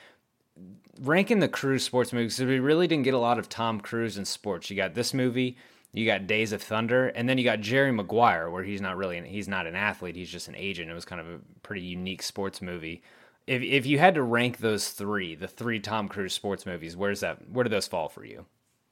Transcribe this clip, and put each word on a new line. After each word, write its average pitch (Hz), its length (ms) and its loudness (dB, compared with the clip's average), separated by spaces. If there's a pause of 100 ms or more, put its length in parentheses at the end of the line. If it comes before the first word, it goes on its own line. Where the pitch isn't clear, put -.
(1000)
Ranking 196 400 4
the 147 80 6
Cruise 135 360 0
sports 123 280 2
movies, 117 260 0
'cause 127 80 0
we 131 140 4
really 156 280 4
didn't 151 180 2
get 131 80 4
a 127 60 4
lot 117 200 4
of 101 80 -4
Tom 113 320 -2
Cruise 113 380 -4
in 98 80 -6
sports. - 440 -4
You 98 60 -8
got 95 180 2
this 117 200 -2
movie, 127 420 2 (380)
you 110 120 0
got 98 220 2
Days 107 240 2
of 101 100 -2
Thunder, 117 480 2
and 117 200 0
then 131 80 4
you 127 60 4
got 110 180 2
Jerry 131 300 4
Maguire, 101 580 4
where 90 140 -4
he's 98 180 -6
not 92 160 -4
really 92 200 -4
an, 87 80 -10
he's 101 220 -8
not 92 200 -4
an 82 80 -6
athlete, 90 400 -2
he's 87 160 -10
just 90 160 -12
an 78 80 -16
agent. 90 360 -6
It - 20 -10
was 85 120 -10
kind 90 160 -10
of 82 60 -12
a 85 120 -12 (240)
pretty 101 180 -8
unique 90 420 -6
sports - 380 -6
movie. 85 420 -8 (440)
If, 127 160 0
if 127 220 2
you 143 120 4
had 180 180 8
to 156 60 2
rank 120 380 2
those 107 300 0
three, 101 440 -4
the 82 140 -10
three 113 320 -4
Tom 104 280 -2
Cruise 95 260 -6
sports 98 320 -4
movies, 85 300 -8
where's 101 260 -2
that, 85 280 -4
where 123 140 0
do 117 60 0
those 104 180 0
fall 82 200 -2
for - 160 -16
you? - 220 -16 (460)